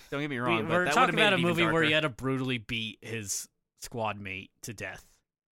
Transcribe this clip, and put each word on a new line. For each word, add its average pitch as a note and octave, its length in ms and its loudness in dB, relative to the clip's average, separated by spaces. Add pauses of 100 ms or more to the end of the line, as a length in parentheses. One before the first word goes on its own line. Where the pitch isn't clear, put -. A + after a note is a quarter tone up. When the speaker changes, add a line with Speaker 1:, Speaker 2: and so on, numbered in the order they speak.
(120)
Speaker 1:
Don't C#3+ 100 -4
get D3 80 -2
me C3+ 80 -4
wrong, A#2+ 220 2
Speaker 2:
We, - 20 0
Speaker 1:
but G#2+ 100 -4
Speaker 2:
we're F3+ 140 2
Speaker 1:
that C#3+ 80 0
Speaker 2:
talking A#3+ 140 6
Speaker 1:
would've - 80 0
made A3+ 80 4
Speaker 2:
about G#3 100 6
Speaker 1:
it - 20 4
Speaker 2:
a F3 40 2
Speaker 1:
even E3+ 100 2
Speaker 2:
movie E3+ 160 2
where E3 180 2
he D3+ 60 2
Speaker 1:
darker. D#3 180 2
Speaker 2:
had - 80 -4
to - 80 -10
brutally C3 340 0
beat A2 440 -6
his A2 480 -6 (320)
squad A2 360 -4
mate F#2+ 340 -12 (100)
to A#2+ 120 -12
death. F#2 320 -12 (480)